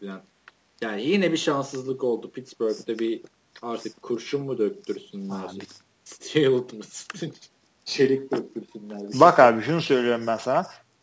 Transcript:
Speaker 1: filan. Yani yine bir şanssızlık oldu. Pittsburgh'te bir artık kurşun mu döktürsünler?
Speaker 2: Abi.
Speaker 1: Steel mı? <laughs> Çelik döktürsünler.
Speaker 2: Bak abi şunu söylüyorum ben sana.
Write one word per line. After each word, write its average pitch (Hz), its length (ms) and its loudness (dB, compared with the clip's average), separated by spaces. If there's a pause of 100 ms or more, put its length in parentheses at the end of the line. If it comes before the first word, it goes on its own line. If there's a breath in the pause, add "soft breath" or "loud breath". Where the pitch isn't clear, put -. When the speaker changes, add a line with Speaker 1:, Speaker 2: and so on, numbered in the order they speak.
Speaker 1:
filan. 98 200 -12 (600)
Yani 107 260 -6
yine 180 260 2
bir 160 40 0
şanssızlık 135 680 -4
oldu. 117 260 -2
Pittsburgh'te 110 680 -6
bir 113 220 -2 (420)
artık 117 400 -10
kurşun 123 400 -4
mu 135 160 -6
döktürsünler? 98 800 -4
Speaker 2:
Abi. 95 220 -10 (460)
Speaker 1:
Steel - 460 0
mı? 127 140 2
<laughs> 135 680 -14 (540)
Çelik 135 480 0
döktürsünler. 107 880 -8
Speaker 2:
Bak 170 180 10
abi 113 240 8
şunu 160 200 -2
söylüyorum 120 440 0
ben 113 100 0
sana. 143 300 0 (360)